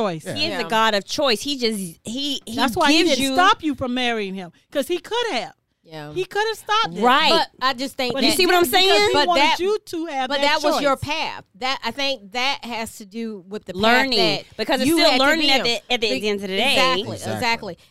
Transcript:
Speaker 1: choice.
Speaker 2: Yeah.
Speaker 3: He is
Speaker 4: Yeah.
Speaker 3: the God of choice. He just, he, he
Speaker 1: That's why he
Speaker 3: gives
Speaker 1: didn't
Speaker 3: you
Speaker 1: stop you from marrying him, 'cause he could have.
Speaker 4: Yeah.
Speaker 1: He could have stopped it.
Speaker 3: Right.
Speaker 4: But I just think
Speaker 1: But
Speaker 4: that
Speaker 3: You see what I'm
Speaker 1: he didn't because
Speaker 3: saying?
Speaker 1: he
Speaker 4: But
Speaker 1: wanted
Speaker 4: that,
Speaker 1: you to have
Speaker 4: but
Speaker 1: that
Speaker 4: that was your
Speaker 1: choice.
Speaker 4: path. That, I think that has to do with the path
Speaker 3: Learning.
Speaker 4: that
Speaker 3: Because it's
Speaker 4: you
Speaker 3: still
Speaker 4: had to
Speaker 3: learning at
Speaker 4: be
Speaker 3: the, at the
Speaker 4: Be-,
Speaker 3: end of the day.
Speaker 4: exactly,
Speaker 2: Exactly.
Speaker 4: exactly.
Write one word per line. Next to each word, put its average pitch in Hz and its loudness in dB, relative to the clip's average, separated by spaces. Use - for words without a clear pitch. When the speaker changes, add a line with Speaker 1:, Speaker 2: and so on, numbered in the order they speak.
Speaker 1:
choice. 170 -4
Speaker 2:
Yeah. 175 -8
Speaker 3:
He - -2
is - -4
Speaker 4:
Yeah. 180 -4
Speaker 3:
the 165 -6
God 220 2
of 202 -2
choice. 269 0
He 285 -6
just, 220 -2
he, 269 -6
he 226 -10
Speaker 1:
That's 247 0
why 302 2
he 311 6
Speaker 3:
gives 349 4
Speaker 1:
didn't 262 2
Speaker 3:
you 269 0
Speaker 1:
stop 392 4
you 302 -2
from 247 -4
marrying 233 -2
him, 185 -12
'cause 277 -4
he 359 -4
could 453 -4
have. 214 -6
Speaker 4:
Yeah. 151 -14
Speaker 1:
He 359 -4
could 415 -2
have 440 -6
stopped 427 -2
it. 202 -2
Speaker 3:
Right. 277 4
Speaker 4:
But 320 2
I 269 0
just 254 -8
think 247 -4
Speaker 1:
But 269 -2
Speaker 4:
that 277 2
Speaker 3:
You 320 2
see 359 2
what 359 4
I'm 349 6
Speaker 1:
he 254 0
didn't 381 4
because 392 4
Speaker 3:
saying? 415 4
Speaker 1:
he - 2
Speaker 4:
But 285 2
Speaker 1:
wanted 339 2
Speaker 4:
that, 311 2
Speaker 1:
you 403 0
to 330 -8
have 269 -4
Speaker 4:
but 277 -2
Speaker 1:
that 294 2
Speaker 4:
that 311 -2
was 294 2
your 277 2
Speaker 1:
choice. - -12
Speaker 4:
path. 269 -6
That, 254 -4
I 226 -2
think 240 -6
that 247 -4
has 226 -8
to 220 -18
do 214 -10
with 196 -12
the 180 -12
path 185 -4
Speaker 3:
Learning. 240 4
Speaker 4:
that - 0
Speaker 3:
Because 220 0
it's 226 2
Speaker 4:
you 330 4
Speaker 3:
still 330 6
Speaker 4:
had 254 4
to 262 4
Speaker 3:
learning 302 4
at 262 4
Speaker 4:
be 175 0
Speaker 3:
the, 226 -2
at 247 0
the 220 0
Speaker 4:
Be-, 202 -4
Speaker 3:
end 202 0
of 196 -8
the 190 -6
day. 247 2
Speaker 4:
exactly, 254 2
Speaker 2:
Exactly. - -8
Speaker 4:
exactly. 226 -4